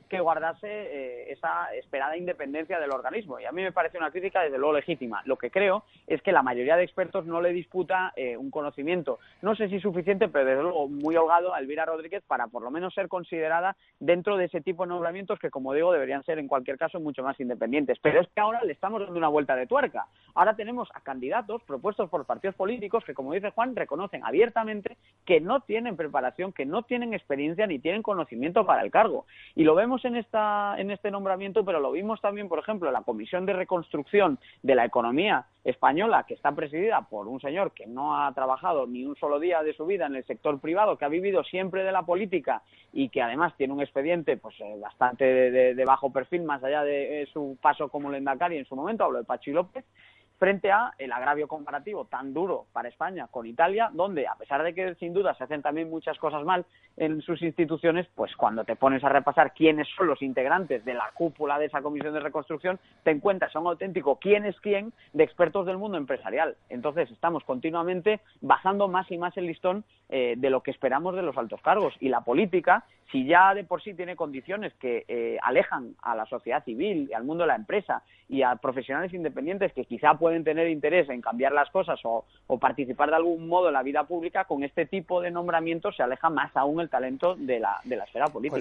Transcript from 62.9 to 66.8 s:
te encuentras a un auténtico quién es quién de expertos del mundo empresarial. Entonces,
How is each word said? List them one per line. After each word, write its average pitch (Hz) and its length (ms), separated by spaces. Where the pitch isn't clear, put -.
te 165 60
encuentras 160 460
a 156 40
un 170 80
auténtico 170 520
quién 208 260
es 190 140
quién 202 340
de 156 100
expertos 170 420
del 185 140
mundo 202 180
empresarial. 131 580
Entonces, 139 400